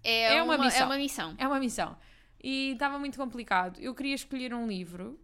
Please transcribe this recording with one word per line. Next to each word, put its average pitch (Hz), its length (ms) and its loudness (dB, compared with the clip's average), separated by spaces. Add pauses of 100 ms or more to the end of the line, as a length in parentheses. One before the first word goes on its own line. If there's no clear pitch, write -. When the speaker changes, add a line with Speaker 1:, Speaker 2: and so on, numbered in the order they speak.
Speaker 1:
É 226 320 6
Speaker 2:
é 330 60 6
uma 330 140 4
Speaker 1:
uma, 277 80 4
é - 20 6
Speaker 2:
missão. 254 200 6
Speaker 1:
uma 269 100 0
missão. 262 420 -4
Speaker 2:
É 254 100 0
uma 277 100 2
missão. 220 380 -2 (460)
E 269 300 -2
estava 277 260 -2
muito 277 200 -6
complicado. 214 600 -2
Eu 254 140 -6
queria 277 200 -2
escolher 254 400 -6
um 233 140 -4
livro 185 560 -8